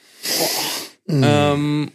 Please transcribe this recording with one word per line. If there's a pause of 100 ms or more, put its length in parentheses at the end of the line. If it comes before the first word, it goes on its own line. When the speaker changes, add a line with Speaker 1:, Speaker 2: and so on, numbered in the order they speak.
(1040)
Speaker 1:
Mhm.
Speaker 2:
Ähm,